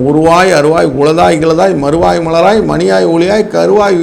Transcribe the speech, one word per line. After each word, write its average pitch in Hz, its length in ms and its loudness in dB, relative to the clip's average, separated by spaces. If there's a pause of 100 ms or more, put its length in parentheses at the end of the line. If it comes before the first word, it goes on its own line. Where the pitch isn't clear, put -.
உருவாய், 165 480 2
அருவாய், 156 320 0 (100)
உளதாய், 165 440 0
கிளதாய், 170 300 0 (120)
மறுவாய், 175 420 0
மலராய், 180 320 0 (120)
மணியாய், 185 440 0
ஒளியாய், 196 400 0
கருவாய், 190 480 0